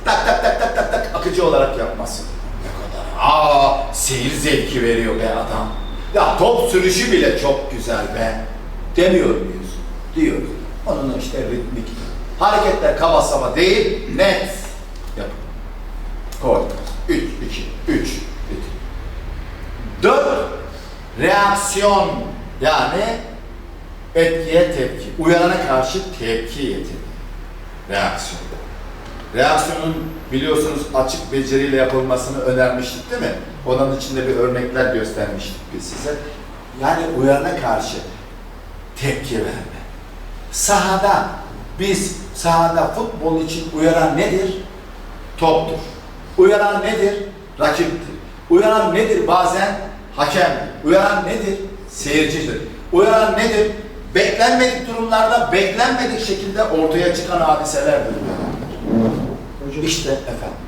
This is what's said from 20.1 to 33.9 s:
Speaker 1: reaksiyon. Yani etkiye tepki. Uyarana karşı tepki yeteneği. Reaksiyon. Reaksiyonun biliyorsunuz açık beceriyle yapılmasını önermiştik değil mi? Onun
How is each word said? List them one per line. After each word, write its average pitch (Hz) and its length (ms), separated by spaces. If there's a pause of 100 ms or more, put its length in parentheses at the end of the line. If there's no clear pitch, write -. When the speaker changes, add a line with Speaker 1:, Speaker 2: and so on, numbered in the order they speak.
Speaker 1:
reaksiyon. 202 880 (520)
Yani 156 440 (1080)
etkiye 165 580
tepki. - 340 (120)
Uyarana 175 500
karşı 131 300 (200)
tepki 117 440
yeteneği. - 360 (920)
Reaksiyon. - 520 (920)
Reaksiyonun - 760 (200)
biliyorsunuz 147 500 (120)
açık - 380
beceriyle 135 440
yapılmasını 131 640
önermiştik 127 680
değil 240 120
mi? - 120 (320)
Onun 135 300